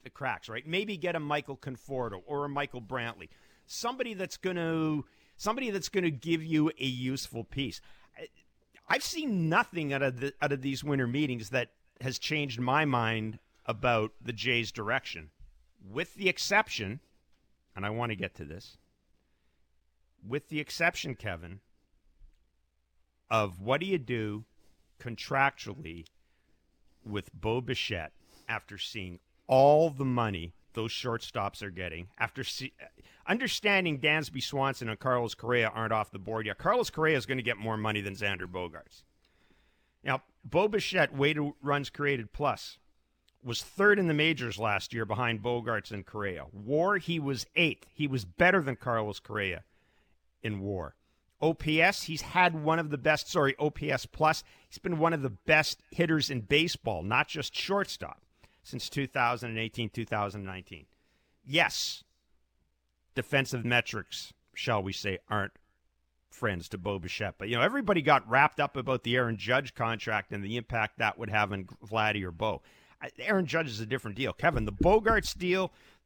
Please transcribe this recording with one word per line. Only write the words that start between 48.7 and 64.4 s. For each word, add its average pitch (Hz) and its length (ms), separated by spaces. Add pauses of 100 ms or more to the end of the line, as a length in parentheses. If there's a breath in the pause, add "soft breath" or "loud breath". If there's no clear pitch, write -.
Carlos 110 460
Correa 98 420 (800)
in 104 160
war. 95 360 (440)
O 160 140
P 156 260
S, 185 240
he's 156 200
had 175 320
one 160 240
of 156 100
the 147 80
best, 151 320
sorry, 139 300
O 147 100
P 147 220
S - 160
plus, - 360 (240 soft breath)
he's - 120
been 170 180
one 165 160
of 151 80
the 135 80
best 151 600
hitters 156 400
in 123 100
baseball, 117 640
not 117 240
just - 280
shortstop, - 680 (400)
since - 260
two 139 160
thousand 120 460
and 110 80
eighteen, 113 280
two 113 160
thousand 104 400
nineteen. 92 440 (580)
Yes, - 580 (1120)
defensive 135 500
metrics, 120 680 (220)